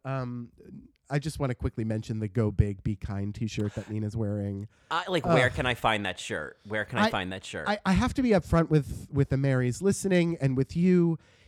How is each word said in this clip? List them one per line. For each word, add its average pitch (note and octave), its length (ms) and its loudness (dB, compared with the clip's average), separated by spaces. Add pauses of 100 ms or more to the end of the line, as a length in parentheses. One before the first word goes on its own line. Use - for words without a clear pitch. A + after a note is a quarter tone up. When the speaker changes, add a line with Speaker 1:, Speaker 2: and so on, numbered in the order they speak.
Speaker 1:
um, B2 460 -6 (580)
I D3 100 0
just D3 200 -4
wanna C3 160 0
quickly A#2+ 300 -4
mention A2 340 -2
the G#2+ 100 -2
Go G#2+ 220 2
Big, G2+ 320 2
Be G#2+ 140 -2
Kind G2+ 380 -6
t-shirt G#2+ 400 -4
that G#2+ 160 -10
Nina's G#2+ 260 -4
wearing. G2+ 520 -4 (220)
Speaker 2:
I, E3 180 -2
like, F3 160 0
where D#3 220 6
Speaker 1:
Ugh. B2 80 -2
Speaker 2:
can C#3+ 120 -2
I B2 80 2
find A2 300 2
that F#2 140 -4
shirt? D#2+ 400 -8 (100)
Where G#2+ 160 -2
can - 140 -4
I G#3 80 4
Speaker 1:
I, A3+ 40 2
Speaker 2:
find G2+ 220 -2
that F#2+ 120 -10
shirt? - 240 -8
Speaker 1:
I, G#3 180 -2
I F#3+ 60 4
have A3+ 220 4
to C#4 80 0
be B3 80 4
upfront E3 400 4
with, - 400 0
with C#3 200 0
the C3 80 2
Marys B2+ 420 2
listening F3+ 600 2
and C3+ 160 2
with C3+ 200 0
you. E3+ 420 4 (300)